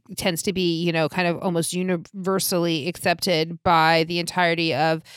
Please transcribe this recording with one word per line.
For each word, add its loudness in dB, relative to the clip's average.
tends -2
to -2
be, 0
you 0
know, 2
kind -2
of 0
almost -2
universally -2
accepted -2
by 4
the -4
entirety 0
of 0